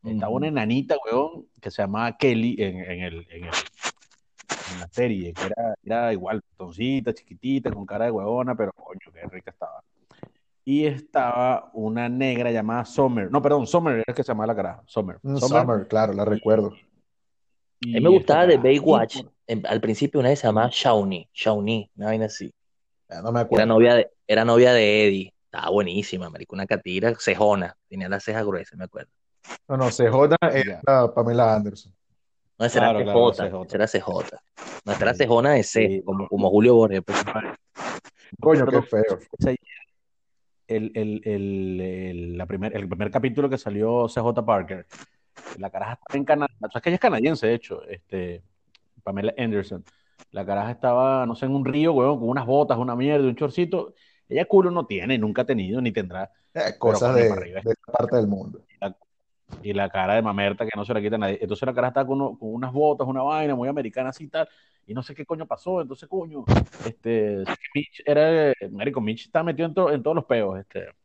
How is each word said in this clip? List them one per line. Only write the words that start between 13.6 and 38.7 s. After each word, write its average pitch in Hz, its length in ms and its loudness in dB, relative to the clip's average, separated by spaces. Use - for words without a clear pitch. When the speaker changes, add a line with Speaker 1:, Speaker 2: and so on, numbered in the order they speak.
Speaker 1:
Summer 151 400 2
era 123 80 -6
que 139 80 -2
se - 60 -4
llamaba 110 200 -2
la 113 80 0
caraja. 92 300 -6
Summer. 92 360 -6
Speaker 3:
Mm, 135 140 -4
Speaker 1:
Summer. 123 260 4
Speaker 3:
Summer, 110 260 0
claro, 107 240 2
la 101 100 -2
Speaker 1:
Y, 110 40 0
Speaker 3:
recuerdo. 107 460 2
Speaker 1:
y 120 160 -4
Speaker 2:
A - 20 2
mí 131 60 2
me 170 60 8
gustaba 165 340 6
Speaker 1:
esta 175 80 8
Speaker 2:
de 147 40 8
Speaker 1:
caraja. 127 120 4
Speaker 2:
Baywatch, 139 480 4
Speaker 1:
Y - 80 -10
por - 80 -20
Speaker 2:
en, 110 180 -4
al 104 140 0
principio 113 400 -2
una 123 100 4
vez 143 80 2
se - 80 -2
llamaba 110 260 2
Shawnee, 101 640 0
Shawnee, 107 640 -2
una 104 100 -8
vaina 110 200 -2
así. - 280 -12
Speaker 3:
Ya 85 120 -14
no 110 120 -4
me 120 80 2
Speaker 2:
Era 113 60 0
Speaker 3:
acuerdo. 110 200 4
Speaker 2:
novia 117 300 8
de, - 140 2
era 110 200 4
novia 120 260 8
de 107 340 4
Eddie. 98 280 -2
Estaba - 240 -8
buenísima, 92 600 -2
marico, - 240 -16
una 95 120 -8
catira, 101 520 -2
cejona. 98 580 2
Tenía 95 200 -8
la 98 120 -4
ceja 110 240 -4
gruesa, 95 320 -6
me 92 80 -12
acuerdo. - 260 -18
Speaker 3:
No, 135 120 -2
no, 127 120 2
C 117 180 2
J 143 320 6
Speaker 1:
Ya. 131 460 0
Speaker 3:
era 127 260 6
Pamela 117 440 4
Anderson. 104 360 -6
Speaker 2:
No, 117 80 0
esa 120 120 2
era 117 120 6
Speaker 1:
Claro, 104 140 2
claro, 117 280 4
Speaker 2:
C - 80 -8
J, 104 60 -2
Speaker 1:
C 90 40 -4
J. 92 160 -10
Speaker 2:
esa 98 100 -8
era 107 120 2
C 98 120 -2
J. - 420 -8
Nuestra 101 220 -2
era 120 80 2
Speaker 1:
Sí. 87 40 -8
Speaker 2:
cejona 120 340 4
de 123 120 6
C, 110 240 2
Speaker 1:
Sí, 95 160 -2
Speaker 2:
como, 95 160 -4
Speaker 1:
no. - 80 -6
Speaker 2:
como 98 220 2
Julio 110 260 8
Borges, 104 280 4
pues. 101 140 -4
Speaker 3:
Coño, 147 280 6
qué 131 40 0